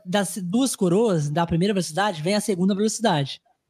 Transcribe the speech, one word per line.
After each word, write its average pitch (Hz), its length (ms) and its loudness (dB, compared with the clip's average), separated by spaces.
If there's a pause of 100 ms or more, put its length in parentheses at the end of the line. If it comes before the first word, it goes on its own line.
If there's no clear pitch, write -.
das 190 380 -2
duas 233 320 0
coroas, 180 560 2
da 170 160 0
primeira 175 260 0
velocidade, 180 480 -2
vem 180 140 -2
a 208 60 2
segunda 196 340 0
velocidade. 196 680 0 (300)